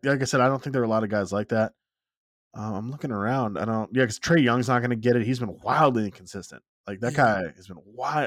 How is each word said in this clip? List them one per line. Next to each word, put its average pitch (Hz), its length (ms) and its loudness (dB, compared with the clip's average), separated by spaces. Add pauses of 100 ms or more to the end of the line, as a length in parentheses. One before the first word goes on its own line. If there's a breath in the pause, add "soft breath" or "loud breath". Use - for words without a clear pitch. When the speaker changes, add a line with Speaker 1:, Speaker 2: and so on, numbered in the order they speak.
Speaker 1:
like 139 180 0
I 127 40 0
said, 135 160 0
I 123 60 4
don't 135 160 0
think 131 100 -6
there 131 100 0
are - 20 0
a 113 40 -2
lot 110 140 2
of 107 60 -4
guys 101 240 -2
like 104 160 -2
that. 110 240 0 (840)
Uh, 107 180 -8
I'm 110 160 -8
looking 147 200 -8
around. 107 480 -2
I 92 60 -2
don't, 110 300 -4
yeah, 131 100 4
'cause 107 140 -6
Trae 165 240 4
Young's 120 260 2
not 123 120 2
gonna 123 140 0
get 117 200 4
it. 117 100 2
He's 123 140 -2
been 107 220 -6
wildly 127 440 2
inconsistent. - 580 -14 (240)
Like, 101 140 -10
that 120 120 -2
Speaker 2:
Yeah. - 20 -10
Speaker 1:
guy 110 280 2 (120)
has - 120 -20
been 92 100 -16
wi-, 123 500 -4